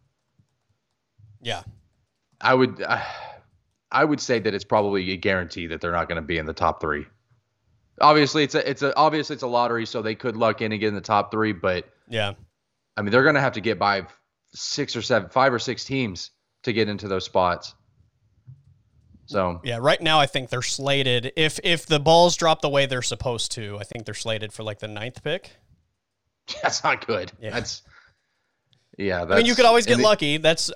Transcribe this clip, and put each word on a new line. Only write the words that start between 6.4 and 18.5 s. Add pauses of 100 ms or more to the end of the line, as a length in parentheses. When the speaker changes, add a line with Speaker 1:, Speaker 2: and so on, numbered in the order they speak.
Speaker 2:
the
top
three. (960)
Obviously,
it's
a,
it's
a,
obviously
it's
a
lottery,
so
they
could
luck
in
and
get
in
the
top
three.
But (200)
Speaker 1:
Yeah. (640)
Speaker 2:
I
mean,
they're
gonna
have
to
get
by (480)
six
or
seven,
five
or
six
teams (340)
to
get
into
those
spots. (1500)